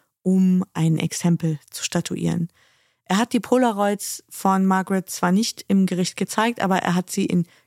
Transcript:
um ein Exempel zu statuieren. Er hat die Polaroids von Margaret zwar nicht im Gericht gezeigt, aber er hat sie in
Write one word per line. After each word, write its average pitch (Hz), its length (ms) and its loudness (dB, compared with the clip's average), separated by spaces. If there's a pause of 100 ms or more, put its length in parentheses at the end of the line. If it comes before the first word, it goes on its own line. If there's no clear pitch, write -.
(220)
um 185 520 2
ein 160 240 2
Exempel 160 640 0 (100)
zu - 140 -12
statuieren. 170 680 -4 (560)
Er 185 120 0
hat 240 160 0
die 233 80 0
Polaroids 208 880 0
von 190 360 0
Margaret 190 440 0
zwar 180 220 -2
nicht 214 360 0
im 196 180 4
Gericht 180 300 -2
gezeigt, 220 460 -2
aber 190 180 0
er 175 160 0
hat 180 140 -2
sie 190 160 -2
in 175 200 0 (220)